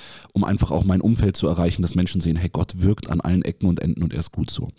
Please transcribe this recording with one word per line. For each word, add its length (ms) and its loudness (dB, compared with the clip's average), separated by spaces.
um 120 2
einfach 280 0
auch 120 2
mein 160 4
Umfeld 360 2
zu 100 -2
erreichen, 360 0
dass 120 -2
Menschen 260 0
sehen, 160 0
hey, 160 -2
Gott 300 -2
wirkt 260 0
an 120 -2
allen 220 2
Ecken 260 -2
und 120 2
Enden 220 -2
und 100 -2
er 80 -4
ist 120 -8
gut 180 -4
so. 180 -6